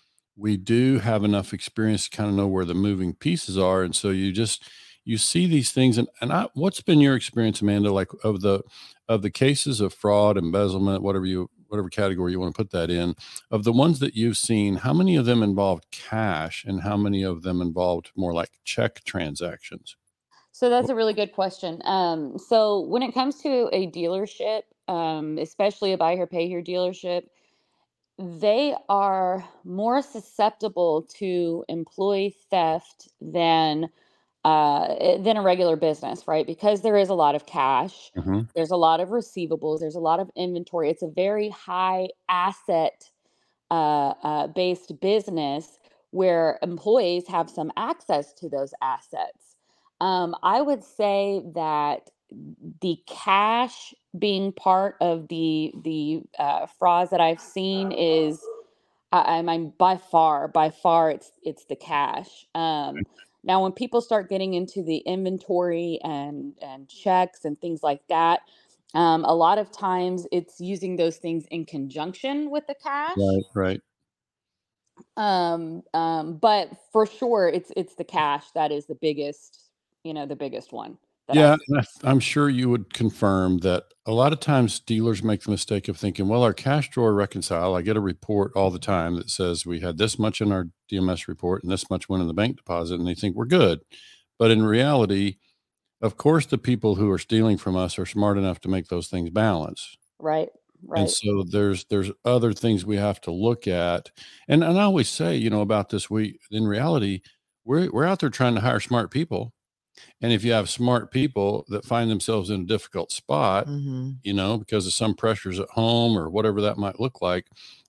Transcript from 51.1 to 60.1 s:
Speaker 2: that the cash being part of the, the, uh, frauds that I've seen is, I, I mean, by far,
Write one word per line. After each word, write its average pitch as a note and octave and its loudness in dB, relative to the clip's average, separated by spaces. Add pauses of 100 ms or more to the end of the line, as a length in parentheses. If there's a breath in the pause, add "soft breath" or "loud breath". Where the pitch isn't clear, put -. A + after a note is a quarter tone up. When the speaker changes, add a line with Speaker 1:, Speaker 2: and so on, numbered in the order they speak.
Speaker 2:
that D3+ -2 (720)
the E3+ -2
cash A3 0 (240)
being G3 -2
part F#3+ 2
of E3 0
the, D#3+ -2 (100)
the, D#3 -4 (160)
uh, D3 -2
frauds F3+ 2
that F3+ 2
I've E3 2
seen F#3+ -4
is, D#3+ 2 (680 soft breath)
I, E3 4
I E3 -2
mean, E3 -4
by F#3 4
far, D#3 2